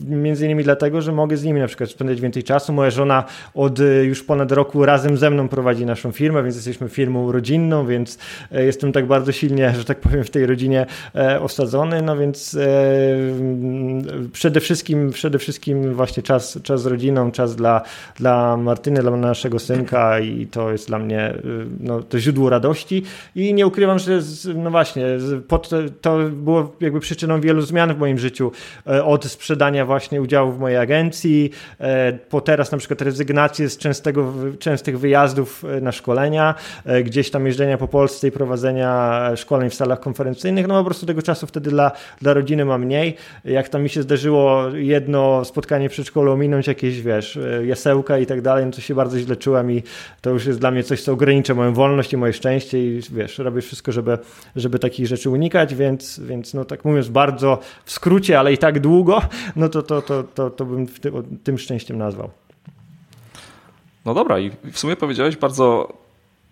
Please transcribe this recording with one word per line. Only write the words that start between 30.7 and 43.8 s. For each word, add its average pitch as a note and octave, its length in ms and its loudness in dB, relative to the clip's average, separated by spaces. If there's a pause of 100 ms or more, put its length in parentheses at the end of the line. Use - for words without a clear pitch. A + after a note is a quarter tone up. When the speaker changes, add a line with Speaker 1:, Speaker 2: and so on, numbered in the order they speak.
Speaker 1:
agencji, D3+ 720 2 (300)
e, C3 320 2
po C3+ 280 -4
teraz D3 320 2
na C#3+ 60 -2
przykład C#3 240 -6
rezygnację C#3+ 680 0
z - 100 -10
częstego C#3+ 460 -2
w-, C3+ 340 -6
częstych C#3 400 -4
wyjazdów, C#3 680 2
e, C#3 160 -6
na C3 120 -4
szkolenia, D3+ 600 0 (300)
e, B2+ 180 2
gdzieś A#2+ 280 -2
tam C3+ 160 -2
jeżdżenia C3+ 320 0
po B2+ 100 -4
Polsce C#3 400 2
i C3 40 -4
prowadzenia B2 1040 0
szkoleń B2+ 340 -2
w - 40 -8
salach B2+ 260 -2
konferencyjnych, D3 680 -4
no G3 100 2
po F#3 60 4
prostu F3 220 -6
tego D#3+ 160 -2
czasu D#3+ 240 -4
wtedy D3 240 -6
dla, C#3+ 220 4 (300)
dla C#3 120 4
rodziny C#3+ 300 2
mam B2+ 200 0
mniej. D3+ 320 -2 (280)
Jak C3 240 0
tam C#3+ 140 -2